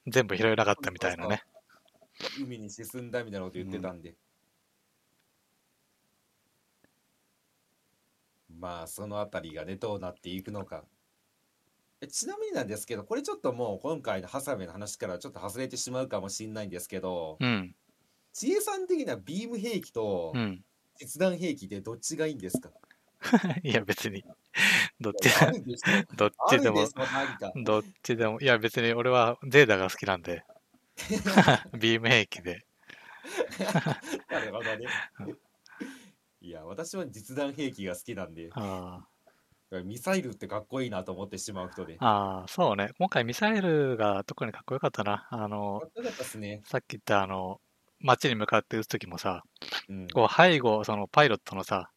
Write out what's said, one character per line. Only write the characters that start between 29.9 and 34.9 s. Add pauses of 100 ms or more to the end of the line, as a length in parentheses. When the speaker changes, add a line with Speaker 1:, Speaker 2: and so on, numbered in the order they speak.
Speaker 1:
好
き
な
ん
で。 (520)
Speaker 2:
<laughs>
Speaker 1:
<laughs>
ビ
ー
ム
兵
器
で。 (580)
Speaker 2:
<laughs>
な
る
ほ
ど
ね。 (340)